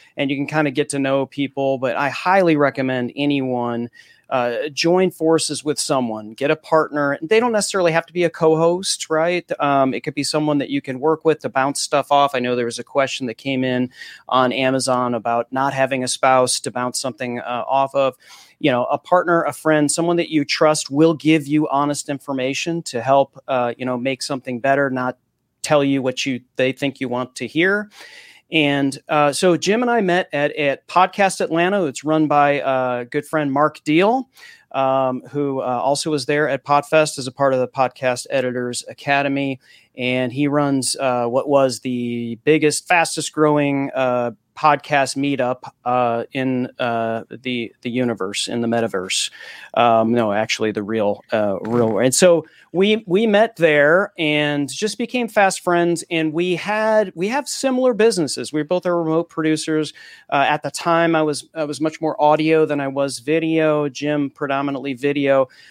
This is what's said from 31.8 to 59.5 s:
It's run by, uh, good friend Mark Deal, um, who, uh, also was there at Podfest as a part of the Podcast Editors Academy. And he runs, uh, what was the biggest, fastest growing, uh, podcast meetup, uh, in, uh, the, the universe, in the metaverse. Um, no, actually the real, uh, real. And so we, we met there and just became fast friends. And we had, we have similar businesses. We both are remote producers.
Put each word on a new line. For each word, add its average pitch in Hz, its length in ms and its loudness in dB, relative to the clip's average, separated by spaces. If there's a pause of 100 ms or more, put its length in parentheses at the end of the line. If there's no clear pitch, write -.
It's 131 180 -6
run 156 240 2
by, 143 320 4
uh, 127 420 -2
good 143 240 -6
friend 147 260 -2
Mark 147 300 2
Deal, 202 480 2 (400)
um, 131 520 0 (100)
who, 143 280 -4
uh, - 40 -4
also 127 480 -2
was 139 140 -2
there 147 220 0
at 135 160 -4
Podfest 147 540 2
as 127 80 -8
a 127 60 -8
part 139 220 2
of 127 40 2
the 127 80 0
Podcast 123 640 -2
Editors 123 580 -4
Academy. 139 680 -2 (400)
And 127 340 -2
he 143 140 0
runs, 139 480 0
uh, 123 320 -2
what 120 220 -2
was 135 320 2
the 120 640 -6
biggest, 151 420 2
fastest 165 460 0
growing, 147 640 2
uh, 123 340 0 (260)
podcast 143 600 2
meetup, 131 520 -2 (140)
uh, 123 480 0
in, 127 460 -2
uh, 117 500 -4
the, 120 540 -8
the 127 80 -6
universe, 113 580 -4
in 117 140 -4
the 117 60 -2
metaverse. 101 640 -2 (440)
Um, 113 380 4
no, 117 200 0
actually 110 380 -2
the 107 120 -4
real, 104 480 -2
uh, 104 300 -2
real. 110 380 0
And 127 160 2
so 170 320 4 (260)
we, 214 340 2
we 190 200 2
met 214 300 2
there 156 640 4
and 147 540 0
just 208 240 -6
became 240 320 -4
fast 196 320 2
friends. 175 500 0
And 160 220 -2
we 175 240 -2
had, 214 580 0
we 180 140 -4
have 262 180 -4
similar 254 460 0
businesses. 185 580 0
We 151 120 -2
both 180 240 -2
are 175 160 0
remote 160 260 0
producers. 156 640 -2 (380)